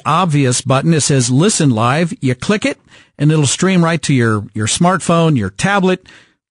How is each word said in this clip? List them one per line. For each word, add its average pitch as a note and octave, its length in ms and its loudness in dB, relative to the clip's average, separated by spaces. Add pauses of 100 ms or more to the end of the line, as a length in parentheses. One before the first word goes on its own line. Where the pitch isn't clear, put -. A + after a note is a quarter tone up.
obvious D3 560 0
button. C3+ 320 0
It D3 80 0
says, B2+ 300 0
"Listen D#3 400 2
Live." B2+ 500 0
You B2+ 140 -2
click - 280 -4
it, C#4 160 -4 (380)
and D3 140 2
it'll D#3 160 2
stream F3+ 360 0
right E3 200 0
to D3+ 100 0
your, A2 400 0
your G#2+ 140 -4
smartphone, E3+ 680 0
your G2 140 -2
tablet, F#3+ 580 -2 (440)